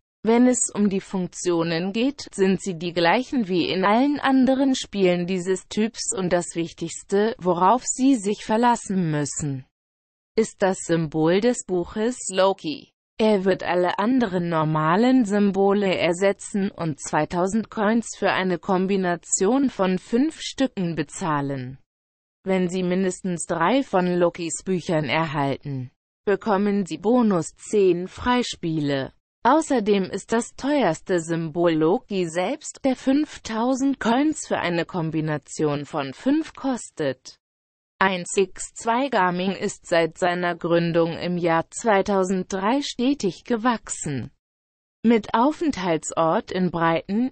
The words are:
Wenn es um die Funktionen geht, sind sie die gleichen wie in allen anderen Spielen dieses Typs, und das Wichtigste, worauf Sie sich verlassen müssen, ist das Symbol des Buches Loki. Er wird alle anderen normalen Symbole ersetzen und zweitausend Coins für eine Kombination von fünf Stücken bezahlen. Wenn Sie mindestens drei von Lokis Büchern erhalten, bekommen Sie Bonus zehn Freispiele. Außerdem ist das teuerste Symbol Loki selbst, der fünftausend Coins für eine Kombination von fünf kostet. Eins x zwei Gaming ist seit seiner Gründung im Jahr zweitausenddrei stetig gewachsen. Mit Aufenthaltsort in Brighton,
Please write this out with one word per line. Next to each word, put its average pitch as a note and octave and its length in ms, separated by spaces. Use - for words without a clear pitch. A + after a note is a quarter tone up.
Wenn A#3 240
es B3 260
um G3+ 160
die F#3+ 140
Funktionen F3 920
geht, B3 380
sind F#3+ 300
sie F#3 140
die E3+ 180
gleichen G3+ 540
wie F3 200
in F3+ 160
allen B3+ 360
anderen C4 560
Spielen F3+ 500
dieses F#3 440
Typs, - 460
und F3+ 160
das F3 220
Wichtigste, E3+ 840
worauf F3+ 440
Sie C4+ 320
sich G3+ 300
verlassen A3 640
müssen, D3 560
ist A3 240
das F#3+ 240
Symbol E3 560
des A#3+ 240
Buches G#3+ 640
Loki. F#3+ 580
Er G#3+ 260
wird F#3 160
alle F3+ 380
anderen G3 500
normalen E3 760
Symbole G3 720
ersetzen G3 760
und D#3+ 280
zweitausend F3+ 680
Coins A3 480
für F#3+ 140
eine F3+ 260
Kombination F#3+ 1120
von F#3 300
fünf C#4 420
Stücken F3+ 540
bezahlen. C#3+ 800
Wenn F#3+ 240
Sie F#3 140
mindestens F3+ 640
drei F3 380
von F3+ 340
Lokis E3+ 480
Büchern E3 400
erhalten, C#3 840
bekommen G3+ 640
Sie D#3 100
Bonus G#3 600
zehn F#3 500
Freispiele. D#3+ 1040
Außerdem A3+ 640
ist - 260
das A#3 240
teuerste C4+ 640
Symbol E3 540
Loki F3 540
selbst, F3+ 560
der C4 120
fünftausend C4 1040
Coins C#4 480
für F#3+ 100
eine E3+ 280
Kombination D#3 1000
von C3+ 300
fünf D4+ 400
kostet. - 800
Eins F#3 320
x - 380
zwei A#3+ 360
Gaming F#3 420
ist - 340
seit E3 320
seiner F3 380
Gründung E3+ 640
im F3+ 180
Jahr E3 320
zweitausenddrei G3 1120
stetig B3 640
gewachsen. G#3+ 880
Mit A3+ 300
Aufenthaltsort F#3+ 1160
in F#3 200
Brighton, F3 600